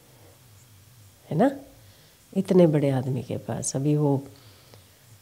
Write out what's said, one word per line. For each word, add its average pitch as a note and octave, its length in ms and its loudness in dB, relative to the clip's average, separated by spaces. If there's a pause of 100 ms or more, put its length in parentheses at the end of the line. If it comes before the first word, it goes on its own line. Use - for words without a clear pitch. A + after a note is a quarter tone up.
(1300)
है D3+ 60 -4
ना, B3 140 2 (880)
इतने F#3 300 4
बड़े C#3+ 240 2
आदमी C3 320 -2
के - 140 -8
पास। - 400 -8
अभी D3 200 0
वो C#3 280 0 (960)